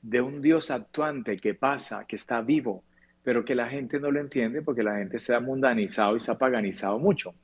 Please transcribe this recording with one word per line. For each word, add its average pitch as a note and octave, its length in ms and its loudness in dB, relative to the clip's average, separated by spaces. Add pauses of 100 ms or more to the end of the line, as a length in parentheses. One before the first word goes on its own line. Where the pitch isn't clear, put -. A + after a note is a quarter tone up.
de A#2 180 0
un C#3 220 -4
Dios D#3 280 4
actuante C3 680 -4
que G2+ 180 -2
pasa, C3 520 -2
que A2 100 -8
está A#2 260 -4
vivo, B2 420 0 (380)
pero A#2 220 2
que C3 100 -2
la A#2 140 0
gente C3+ 300 -4
no C#3+ 120 0
lo C#3+ 100 2
entiende C3+ 420 -2
porque B2 200 -2
la G#2 160 0
gente G2+ 200 -4
se A#2+ 160 0
ha A#2 60 4
mundanizado A#2 760 2
y A#2 40 0
se A#2 100 -6
ha A2 80 -2
paganizado G#2 600 0
mucho. D3 460 0